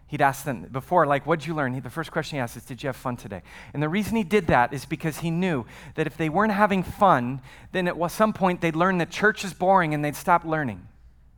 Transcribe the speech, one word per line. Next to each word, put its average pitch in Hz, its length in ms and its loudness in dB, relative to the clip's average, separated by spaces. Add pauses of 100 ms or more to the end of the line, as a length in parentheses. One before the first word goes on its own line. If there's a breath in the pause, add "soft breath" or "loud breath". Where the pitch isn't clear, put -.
he'd 143 140 -6
ask 139 240 2
them 117 260 -8
before, 151 360 2
like, 143 180 2
"What'd 151 220 -2
you 165 80 -4
learn?" 135 180 -2
He, 131 80 -6
the 127 80 -12
first 156 240 -8
question 156 240 -6
he 139 40 -2
asked 120 180 -6
is, 113 80 -16
"Did 123 160 -12
you 143 60 -6
have 127 80 -6
fun 123 200 -6
today?" 101 240 -12 (320 loud breath)
And 143 100 -4
the 151 60 0
reason 196 280 0
he 226 60 2
did 190 260 0
that 131 260 4
is 135 100 -8
because - 360 -6
he 165 100 -2
knew 165 340 -2 (300 loud breath)
that 151 120 -2
if - 120 -8
they 160 100 -2
weren't 202 240 2
having 196 300 2
fun, 139 580 2 (320 loud breath)
then 185 160 0
at 170 80 -4
wa-, 165 120 -2
some 214 260 0
point 180 260 0
they'd 165 160 0
learn 180 220 2
that 165 120 0
church 208 360 0
is 165 80 -10
boring 180 400 4
and 147 100 -2
they'd 147 100 -2
stop 170 300 2
learning 135 420 -4 (520)